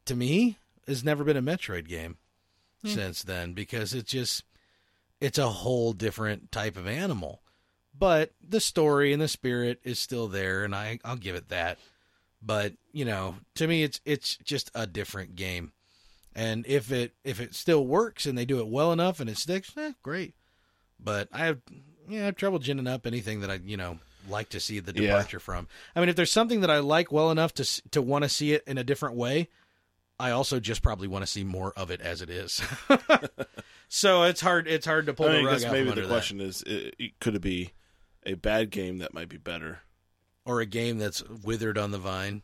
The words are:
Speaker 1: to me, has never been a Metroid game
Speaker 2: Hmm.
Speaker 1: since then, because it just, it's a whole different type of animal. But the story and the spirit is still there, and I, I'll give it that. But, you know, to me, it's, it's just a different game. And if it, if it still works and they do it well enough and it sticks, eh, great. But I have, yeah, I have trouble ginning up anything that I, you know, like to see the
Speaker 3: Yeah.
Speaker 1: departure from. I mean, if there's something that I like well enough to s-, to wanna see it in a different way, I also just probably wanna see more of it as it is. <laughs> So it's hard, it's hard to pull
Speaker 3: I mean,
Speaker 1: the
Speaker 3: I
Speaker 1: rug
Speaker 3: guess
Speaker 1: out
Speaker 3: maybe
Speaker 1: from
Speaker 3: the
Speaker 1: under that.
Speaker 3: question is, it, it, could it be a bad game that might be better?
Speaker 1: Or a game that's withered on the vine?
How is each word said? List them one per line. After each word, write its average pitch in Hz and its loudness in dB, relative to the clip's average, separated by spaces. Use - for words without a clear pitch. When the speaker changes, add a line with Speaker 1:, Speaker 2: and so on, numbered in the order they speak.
Speaker 1:
to 127 -2
me, 151 4
has 131 -4
never 147 2
been 147 6
a 131 0
Metroid 110 -2
game 82 -8
Speaker 2:
Hmm. 214 -6
Speaker 1:
since 98 -4
then, 90 -6
because 104 -6
it 120 -6
just, - -4
it's 139 0
a 135 4
whole 117 0
different 107 -4
type 104 -4
of 90 -8
animal. 117 -4
But 160 4
the 208 0
story 143 6
and 147 2
the 156 2
spirit 123 -2
is 123 -4
still 117 -4
there, 95 0
and 104 -2
I, 107 -6
I'll 123 -6
give 95 -6
it 85 -10
that. 87 -2
But, 107 0
you 151 -4
know, 95 -2
to 160 2
me, 165 2
it's, 139 -4
it's - -2
just - -4
a 113 -4
different 95 -8
game. 90 -6
And 113 -4
if 131 0
it, 120 -2
if 123 -6
it 120 -10
still 156 4
works 208 0
and 131 -2
they 120 -2
do 127 0
it 110 -4
well 147 2
enough 170 2
and 127 -4
it 104 -6
sticks, 185 -4
eh, 302 -6
great. 170 -6
But 101 -2
I 160 -2
have, 156 0
yeah, 208 -6
I - 0
have 196 -2
trouble 190 0
ginning 135 -2
up 127 -4
anything 110 -4
that 98 -4
I, 95 -4
you 101 -6
know, 87 -6
like 104 -6
to 101 -8
see 107 -4
the 95 -6
Speaker 3:
Yeah. 104 4
Speaker 1:
departure 101 2
from. 90 -8
I 170 4
mean, 175 6
if 175 4
there's 170 4
something 226 4
that 180 6
I 151 6
like 151 2
well 156 6
enough 160 4
to - -2
s-, - -2
to 151 4
wanna 139 2
see 147 2
it 151 4
in 135 -4
a 123 -2
different 135 -2
way, 131 0
I 127 0
also 127 2
just 107 -2
probably 98 2
wanna 95 -4
see - -4
more 95 -4
of 95 -6
it 90 -6
as 87 -6
it 85 -10
is. 90 -6
<laughs> 269 8
So 185 6
it's 175 4
hard, 170 4
it's 160 0
hard 156 2
to 147 -2
pull 156 2
Speaker 3:
I 156 6
mean, 151 6
Speaker 1:
the - 2
Speaker 3:
I - 4
Speaker 1:
rug 139 2
Speaker 3:
guess 120 0
Speaker 1:
out - 0
Speaker 3:
maybe 135 4
Speaker 1:
from - -
Speaker 3:
the 123 2
Speaker 1:
under 98 -2
that. 95 0
Speaker 3:
question 101 -2
is, 95 -6
it, - -6
it, - -10
could 110 0
it 98 -2
be 90 -2
a 95 -4
bad 107 2
game 92 -4
that 90 -8
might 82 -10
be 80 -16
better? 80 -10
Speaker 1:
Or 120 0
a 113 0
game 117 -2
that's 104 -4
withered 107 -4
on 104 0
the 101 -4
vine? 95 -6